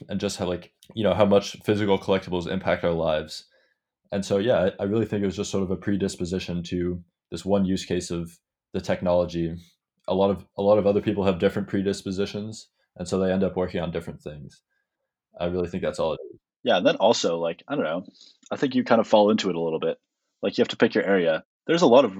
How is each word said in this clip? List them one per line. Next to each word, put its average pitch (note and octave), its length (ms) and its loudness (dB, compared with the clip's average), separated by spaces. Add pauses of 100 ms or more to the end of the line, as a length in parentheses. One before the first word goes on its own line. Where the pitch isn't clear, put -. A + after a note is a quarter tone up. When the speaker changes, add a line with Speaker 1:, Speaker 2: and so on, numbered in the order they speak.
Speaker 1:
and G2 120 -6
just G2+ 180 -4
how, F#2+ 80 -4
like, F2 260 -6 (220)
you G#2+ 100 -2
know, F#2+ 100 4
how G#2 120 4
much G2+ 380 2
physical G2+ 340 2
collectibles F2+ 500 -2
impact F2+ 360 -2
our F2 80 2
lives. D#2+ 560 -2 (640)
And G2 120 -4
so, G2+ 140 0
yeah, G2+ 320 2 (100)
I, G#2 40 -6
I - 20 -2
really G#2+ 200 0
think G2+ 180 -2
it - 20 0
was F#2 100 -2
just G2+ 160 -6
sort G2 120 -2
of F#2 80 -4
a F#2 60 -2
predisposition F#2 840 -4
to F2 400 -4 (280)
this E2+ 120 -12
one G2 220 2
use F#2 200 -2
case F2+ 260 -4
of E2+ 260 -8 (360)
the F#2+ 80 -6
technology. F2 760 0 (520)
A F#2+ 60 -2
lot G2 160 2
of, F#2+ 160 -4 (120)
a G2 40 -4
lot G#2 160 6
of G2 100 2
other G2+ 140 4
people G2 240 -2
have F#2 140 2
different G2 280 0
predispositions, G2+ 1000 -4 (260)
and F2+ 120 -10
so F#2+ 100 0
they F#2 140 2
end F#2+ 120 2
up F#2 140 -2
working F2+ 240 -2
on E2 100 -4
different E2 300 -10
things. D2+ 400 -16 (800)
I E2+ 60 -4
really F2 240 -2
think F#2 140 -6
that's - 160 -4
all D#2 140 -2
it C#2+ 60 -8 (140)
is. - 60 -20 (240)
Speaker 2:
Yeah, A2 140 4
and F#2+ 80 0
then D#3 120 2
also, F2 420 2
like, E2+ 280 -4
I - 80 -8
don't G2 100 -2
know, E2+ 200 -4 (460)
I G2+ 60 -4
think C3 180 -2
you B2 80 2
kind A2+ 180 4
of G#2 60 -4
fall G#2 240 6
into G#2+ 180 0
it E2+ 60 -2
a E2 60 -4
little D#2+ 180 -2
bit. E2 180 -2 (440)
Like, - 160 -4
you A#3+ 40 4
have - 80 2
to - 80 -10
pick - 160 2
your G#2 120 2
area. E2+ 380 2 (240)
There's E3+ 140 2
a E3 60 8
lot B2 180 8
of, F#2+ 140 -4